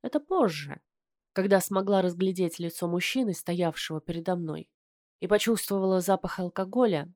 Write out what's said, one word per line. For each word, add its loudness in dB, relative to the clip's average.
Это -2
позже, -2
когда 4
смогла 2
разглядеть 0
лицо -4
мужчины, -2
стоявшего -4
передо -4
мной, -6
и -4
почувствовала 2
запах 0
алкоголя 0